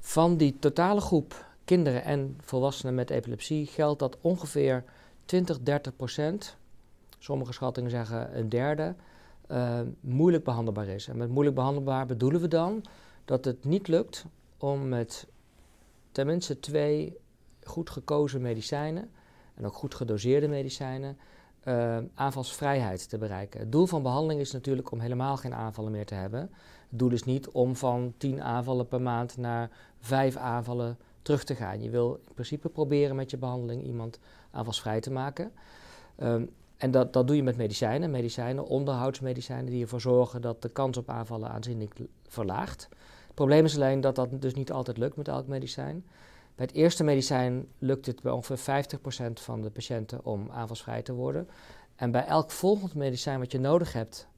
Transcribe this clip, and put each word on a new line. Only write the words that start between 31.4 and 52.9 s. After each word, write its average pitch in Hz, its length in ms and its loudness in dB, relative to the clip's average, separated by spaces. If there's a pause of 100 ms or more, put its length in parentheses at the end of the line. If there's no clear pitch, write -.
te 139 100 -4
gaan. 104 280 -6
Je 113 80 -6
wil 120 360 0
in - 80 -20
principe 143 340 -6
proberen 143 480 2
met 135 140 -4
je 135 60 -8
behandeling 123 460 -4
iemand 120 360 -6 (320)
aanvalsvrij 113 500 -2
te 135 100 -6
maken. 135 420 -4 (640)
Ehm, 117 280 0 (320)
en 131 140 0
dat, 127 220 4
dat 127 140 6
doe 147 100 4
je 147 60 4
met 127 140 2
medicijnen, 120 540 0
medicijnen, 123 560 -2
onderhoudsmedicijnen, 127 1040 -2
die 123 120 -2
ervoor 117 180 -4
zorgen 123 420 4
dat 117 200 -4
de 120 60 -4
kans 131 280 0
op 120 120 -6
aanvallen 113 420 -6
aanzienlijk 113 480 -6
l-, 117 100 -10 (200)
verlaagt. - 600 -4 (380)
Het - 80 -20
probleem 147 300 6
is 151 100 2
alleen 135 260 2
dat 135 140 2
dat 127 160 0
dus 135 240 -4
niet 135 180 -4
altijd 127 260 -4
lukt 135 180 -2
met 147 120 -6
elk 131 180 -4
medicijn. 139 580 -6 (500)
Bij 127 120 -4
het - 80 -8
eerste 165 300 6
medicijn 131 640 2 (120)
lukt 135 280 0
het 123 160 -6
bij 127 100 0
ongeveer 123 260 -4
vijftig 139 420 -2
procent 120 400 -6
van 113 220 -6
de 107 80 -4
patiënten 117 540 -6
om 107 260 -4
aanvalsvrij 117 520 -6
te 127 100 -8
worden. 139 360 -4 (480)
En 123 140 -2
bij 123 160 2
elk 156 240 2
volgend 190 440 0